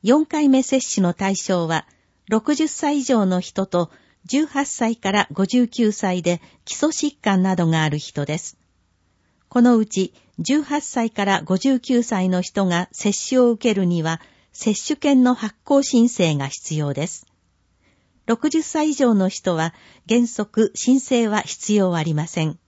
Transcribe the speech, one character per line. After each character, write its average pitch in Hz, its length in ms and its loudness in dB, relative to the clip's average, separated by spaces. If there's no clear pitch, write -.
四 294 240 4
回 302 200 0
目 269 140 6
接 262 180 0
種 - 220 -4
の 175 140 2
対 196 180 -2
象 175 340 -2
は、 160 200 -4
六 220 260 0
十 311 140 0
歳 294 320 -2
以 262 40 -4
上 233 220 2
の 185 140 0
人 190 260 -6
と、 175 240 -2
十 285 200 0
八 277 200 -4
歳 233 320 -4
か 196 140 -4
ら 202 200 0
五 196 160 -2
十 247 200 2
九 226 240 0
歳 185 300 -2
で 175 200 -2
基 - 100 -14
礎 294 160 -2
疾 - 300 -6
患 196 220 2
な 190 140 2
ど 175 100 0
が 160 160 2
あ 156 80 0
る 151 80 -4
人 147 280 -6
で 151 120 -6
す。 - 180 -14
こ 247 160 2
の 240 160 6
う 220 80 0
ち、 190 260 -4
十 262 240 0
八 294 200 -4
歳 226 280 -4
か 202 160 -4
ら 196 160 0
五 185 160 -2
十 262 220 0
九 240 240 0
歳 185 260 0
の 180 120 0
人 196 240 -2
が 180 260 -2
接 - 200 -4
種 254 100 2
を 240 100 6
受 233 200 0
け 220 40 2
る 190 120 0
に 175 180 0
は、 160 180 -4
接 214 220 -2
種 - 200 -4
券 277 280 4
の 247 100 4
発 220 300 -6
行 277 180 4
申 240 260 4
請 165 280 0
が 139 140 -4
必 - 260 -10
要 147 180 -2
で 139 140 -4
す。 - 180 -14
六 233 240 -2
十 320 100 0
歳 311 300 -2
以 - 20 -2
上 247 220 2
の 190 120 2
人 185 280 -4
は、 160 180 -4
原 240 200 2
則 214 480 -2
申 262 240 2
請 233 280 0
は 214 140 0
必 - 320 -6
要 185 220 2
あ 160 80 -2
り 160 100 -2
ま 151 140 -2
せ 160 180 -4
ん。 151 220 -6